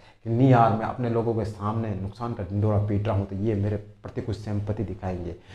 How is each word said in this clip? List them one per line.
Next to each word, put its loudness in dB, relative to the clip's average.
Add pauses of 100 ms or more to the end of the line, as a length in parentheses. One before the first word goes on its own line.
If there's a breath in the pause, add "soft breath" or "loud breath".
(240)
कि -6
नहीं 6
यार, 8
मैं 0
अपने -4
लोगों 2
के 0
सामने -2
नुकसान -6
का -6
ढिंडोरा 2
पीट 0
रहा 2
हूं, 2
तो -6
ये 0
मेरे 0
प्रति -10
कुछ -4
सिंपैथी -4
दिखाएंगे, -6 (200 soft breath)